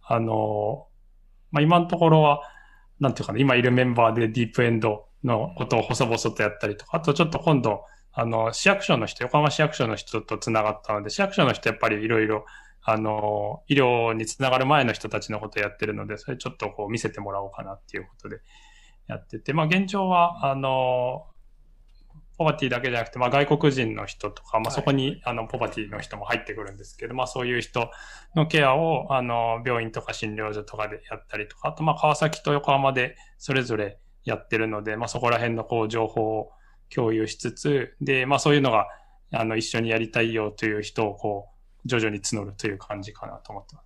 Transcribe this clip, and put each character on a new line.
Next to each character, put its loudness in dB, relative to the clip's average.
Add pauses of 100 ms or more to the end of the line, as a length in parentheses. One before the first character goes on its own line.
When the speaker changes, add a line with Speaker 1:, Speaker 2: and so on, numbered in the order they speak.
Speaker 1:
あ 2
の、 -2 (640)
ま 2
あ、 6
今 6
の 0
と -2
こ 6
ろ 8
は、 4 (580)
な 4
ん -2
て -8
い -4
う -4
か -6
な、 -2
今 6
い 6
る 6
メ 6
ン 2
バ 6
ー -2
で 2
デ -2
ィ -2
ー -20
プ 4
エ 4
ン 2
ド 0 (160)
の 0
こ -2
と 2
を 2
細 0
々 0
と -2
や 2
っ -6
た -4
り -4
と -18
か、 -4
あ 0
と 2
ち 4
ょ 6
っ -4
と -4
今 4
度、 0 (280)
あ -2
の、 0
市 0
役 2
所 2
の -2
人、 -8
横 2
浜 6
市 -2
役 2
所 0
の -2
人 -6
と -6
つ -4
な 4
が 0
っ -10
た -4
の -2
で、 -8
市 -6
役 0
所 4
の 4
人 -4
や 0
っ -8
ぱ 2
り 0
い -2
ろ 4
い 2
ろ、 -2 (380)
あ 2
の、 -2
医 2
療 4
に -4
つ -10
な 2
が 4
る 0
前 4
の 0
人 -8
た -4
ち -10
の -6
こ -10
と -6
や -2
っ -14
て -2
る -4
の -8
で、 -10
そ -12
れ -6
ち -14
ょ -6
っ -20
と -6
こ -8
う -6
見 -4
せ -4
て -10
も -8
ら -4
お -10
う -14
か -14
な -12
っ -18
て -14
い -8
う -14
こ -20
と -14
で -14 (680)
や -8
っ -14
て -14
て、 -6
ま 2
あ、 2
現 2
状 -2
は、 2
あ -2
の、 -2 (1120)
ポ 0
バ 4
テ -2
ィ 0
だ -2
け -2
じ -2
ゃ 2
な -2
く -16
て、 -14
ま 2
あ、 2
外 4
国 4
人 -2
の -8
人 -10
と -14
か、 -2
ま -2
あ、 -2
Speaker 2:
は -4
い。 -8
Speaker 1:
そ -2
こ 2
に、 0
あ -4
の、 -6
ポ -8
バ -2
テ -8
ィ -8
の -8
人 -12
も -10
入 -2
っ -10
て -12
く -10
る -12
ん -18
で -18
す -20
け -12
ど、 -8
ま -2
あ、 -4
そ -6
う -2
い 0
う -2
人 -4 (460)
の 4
ケ 4
ア 6
を、 0
あ 2
の、 0
病 0
院 -4
と -8
か -10
診 -6
療 -6
所 -6
と -16
か -6
で -14
や -8
っ -18
た -8
り -6
と -20
か、 -6
あ -4
と、 -10
ま 4
あ、 2
川 2
崎 0
と 0
横 2
浜 4
で -2 (220)
そ -6
れ 2
ぞ -2
れ -6 (260)
や -2
っ -16
て 0
る 2
の -6
で、 -4
ま -4
あ、 -10
そ -6
こ 2
ら 4
辺 0
の -4
こ 0
う、 0
情 0
報 -2
を -8 (420)
共 0
有 0
し -10
つ -6
つ、 -2
で、 2
ま 2
あ、 2
そ 4
う 8
い 6
う 4
の 4
が、 4 (420)
あ 0
の、 -2
一 0
緒 -2
に -2
や 2
り -2
た 2
い 0
よ -2
と -6
い 0
う -4
人 -2
を -4
こ -6
う、 -20 (320)
徐 2
々 0
に -4
募 -6
る -10
と -8
い -2
う -10
感 -10
じ -14
か -16
な -14
と -18
思 -12
っ -20
て -20
ま -20
す。 -20